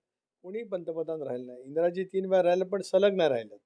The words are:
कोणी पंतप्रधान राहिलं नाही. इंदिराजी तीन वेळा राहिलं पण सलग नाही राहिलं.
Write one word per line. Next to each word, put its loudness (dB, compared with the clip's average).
कोणी -10
पंतप्रधान -6
राहिलं -6
नाही. -16
इंदिराजी 0
तीन -4
वेळा 4
राहिलं 4
पण -4
सलग 4
नाही 4
राहिलं. -4